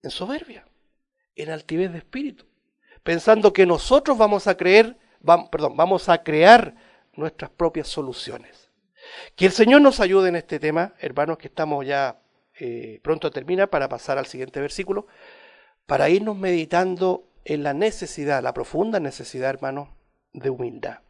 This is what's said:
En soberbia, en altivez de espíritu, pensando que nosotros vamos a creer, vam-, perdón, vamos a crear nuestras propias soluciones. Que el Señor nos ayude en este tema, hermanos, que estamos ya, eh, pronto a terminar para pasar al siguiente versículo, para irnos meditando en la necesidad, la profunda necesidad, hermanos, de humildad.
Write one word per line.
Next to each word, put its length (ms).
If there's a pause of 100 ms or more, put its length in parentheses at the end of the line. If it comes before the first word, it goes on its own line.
En 80
soberbia, 580 (640)
en 160
altivez 400
de 80
espíritu, 480 (560)
pensando 500
que 140
nosotros 500
vamos 300
a 100
creer, 400 (240)
vam-, 300
perdón, 260
vamos 320
a 140
crear 540 (380)
nuestras 360
propias 380
soluciones. 800 (680)
Que 100
el 60
Señor 280
nos 200
ayude 280
en 80
este 240
tema, 380
hermanos, 400
que 100
estamos 380
ya, 340 (400)
eh, 420
pronto 260
a 20
terminar 400
para 180
pasar 300
al 80
siguiente 340
versículo, 460 (800)
para 240
irnos 260
meditando 920 (180)
en 180
la 100
necesidad, 720
la 100
profunda 480
necesidad, 480
hermanos, 400 (440)
de 180
humildad. 480 (120)